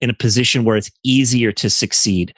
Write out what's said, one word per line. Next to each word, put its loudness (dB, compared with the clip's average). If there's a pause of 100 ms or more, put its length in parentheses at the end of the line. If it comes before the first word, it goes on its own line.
in -2
a -4
position 0
where 2
it's -4 (120)
easier 2
to -2
succeed." -2